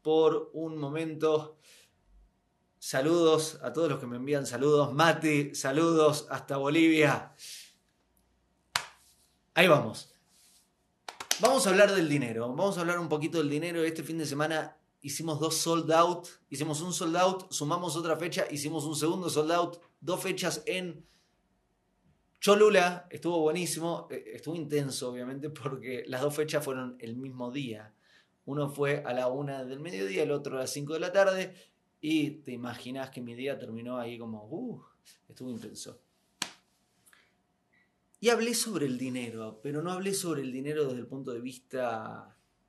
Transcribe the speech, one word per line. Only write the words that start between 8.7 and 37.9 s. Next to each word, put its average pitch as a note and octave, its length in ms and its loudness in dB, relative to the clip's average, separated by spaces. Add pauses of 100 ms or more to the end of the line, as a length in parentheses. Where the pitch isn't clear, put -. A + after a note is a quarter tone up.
Ahí F3+ 160 8
vamos. A#2+ 460 4 (1300)
Vamos B3 260 4
a F#3+ 40 4
hablar G3 220 6
del F#3 160 2
dinero. A#2+ 400 -2
Vamos E3+ 300 -2
a - 20 -2
hablar F3 180 -2
un E3+ 120 -4
poquito D#3 280 -2
del D3 120 0
dinero. E3 320 -2
Este D#3+ 200 -2
fin D#3 160 -8
de D#3 80 -4
semana D3+ 500 -2 (240)
hicimos D3+ 400 -4
dos D#3+ 160 0
sold E3 340 0
out. E3+ 380 4 (220)
Hicimos D3 320 -4
un F3+ 100 -4
sold E3 240 -2
out, F#3+ 340 2
sumamos D#3+ 460 -2
otra E3 200 -2
fecha, E3 340 -2
hicimos D3 340 -4
un D#3 100 -4
segundo E3 360 -2
sold D3+ 220 2
out. F3 240 2 (240)
Dos F3 220 -4
fechas F#3 440 -2
en F3+ 400 -6 (1300)
Cholula. G3 680 6
Estuvo E3+ 300 -2
buenísimo. D#3+ 680 0
Eh, A#2+ 240 -12
estuvo C#3 200 -10
intenso, C#3+ 560 -2
obviamente, C3 400 -8
porque B2 560 -8
las B2+ 140 -4
dos D3 140 0
fechas D3+ 300 -2
fueron B2+ 340 -6
el A#2 180 -10
mismo B2+ 340 -8
día. A2+ 440 -8 (520)
Uno C#3+ 240 -2
fue C#3+ 360 0
a B2 60 -2
la B2+ 160 0
una C#3 360 -4
del C3 160 -10
mediodía, F#3 420 -4
el D3+ 100 0
otro C3+ 240 -4
a C3 40 -2
las B2+ 120 -6
cinco C#3+ 220 -6
de D#3+ 60 -4
la F3+ 120 -4
tarde. F#3+ 420 4 (460)
Y D3+ 420 0
te B2+ 100 -10
imaginás B2 580 -8
que C3 100 -14
mi A#2 140 -10
día C3 240 -6
terminó A#2+ 400 -8
ahí A#2+ 200 -8
como, A2 280 -10
uh, G#3 360 -10 (460)
estuvo B2+ 220 -12
intenso. G#2+ 500 -12 (2250)